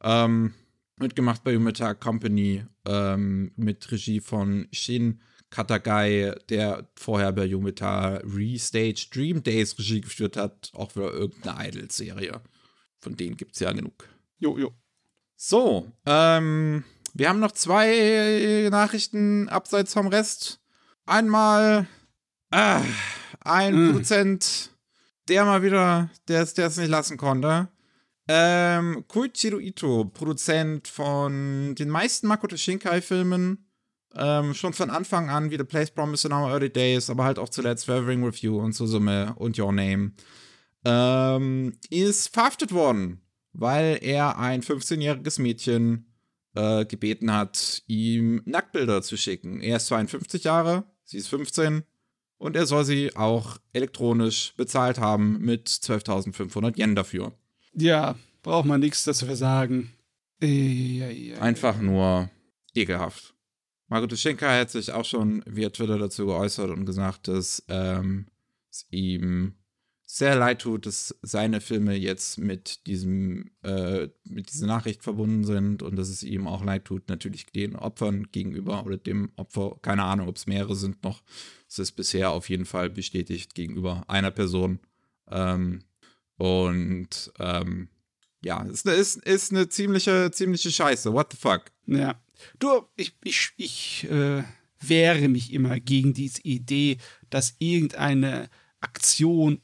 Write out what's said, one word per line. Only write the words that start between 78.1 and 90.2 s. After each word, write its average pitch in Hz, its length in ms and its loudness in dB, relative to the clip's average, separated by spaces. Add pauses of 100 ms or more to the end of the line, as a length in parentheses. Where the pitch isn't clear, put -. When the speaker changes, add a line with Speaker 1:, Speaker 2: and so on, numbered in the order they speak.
Speaker 1:
gegenüber 98 560 -6
oder 95 120 -6
dem 101 380 -4
Opfer, - 460 -6
keine 101 220 0
Ahnung, 95 240 0
ob's - 180 -10
mehrere 101 300 -2
sind 98 260 -6
noch, 98 200 -8 (460)
es - 120 -10
ist 92 120 -6
bisher 95 380 0
auf 85 180 -4
jeden 92 180 -2
Fall 90 240 -2
bestätigt 92 640 -8
gegenüber 87 540 -6
einer 98 220 0
Person. 92 480 0 (500)
Ähm, 90 540 -2 (560)
und, 90 1000 0
ähm, 90 500 -4 (560)
ja, 87 200 -4
ist - 220 -8
ne, 196 60 4
ist, 196 320 4
ist 190 280 2
ne 185 160 2
ziemliche, 190 600 2